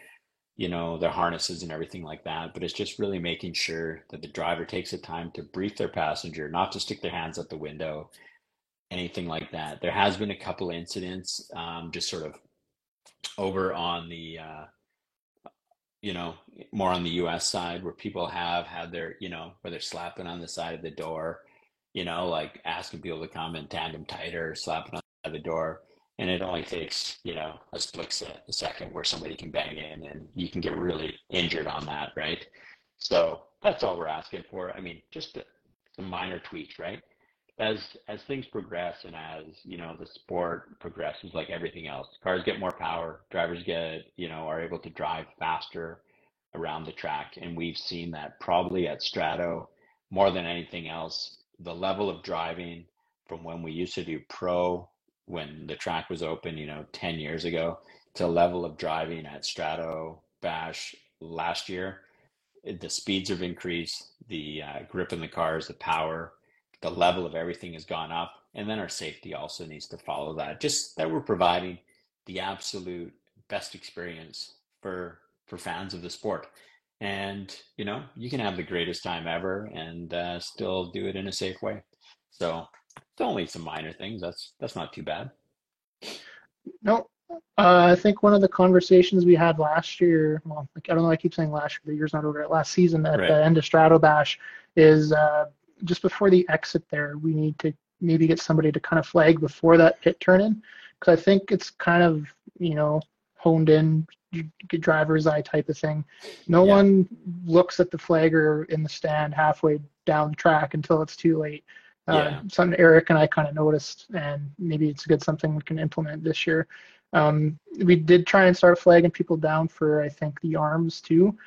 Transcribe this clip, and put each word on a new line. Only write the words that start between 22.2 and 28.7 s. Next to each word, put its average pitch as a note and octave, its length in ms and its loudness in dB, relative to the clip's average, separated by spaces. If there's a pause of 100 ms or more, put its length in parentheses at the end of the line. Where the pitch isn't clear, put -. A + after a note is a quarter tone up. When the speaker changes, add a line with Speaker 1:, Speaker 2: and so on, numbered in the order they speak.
Speaker 1:
like, D#2+ 380 -6
asking E2 360 -10
people D#2+ 200 -10
to E2 60 -12
come E2 280 -12
and D2 140 -14
tandem D#2+ 360 -10
tighter, E2 500 -10
slapping D#2+ 400 -8
on F2 60 -10
the - 280 -18
side D#2 60 -12
of D2+ 80 -12
the D#2+ 40 -10
door. D#2+ 360 -6 (340)
And G#2 100 -6
it F2+ 140 -4
only F2+ 220 -6
takes, - 600 -10
you E2+ 120 -10
know, D#2 240 -12 (140)
a - 60 -12
split - 320 -10
se-, - 360 -10
a - 60 -10
second - 400 -10